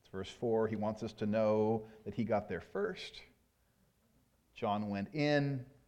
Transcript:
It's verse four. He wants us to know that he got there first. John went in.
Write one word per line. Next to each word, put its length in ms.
It's 120
verse 160
four. 400
He 80
wants 260
us 120
to 120
know 600
that 80
he 120
got 240
there 120
first. 600
John 360
went 240
in. 500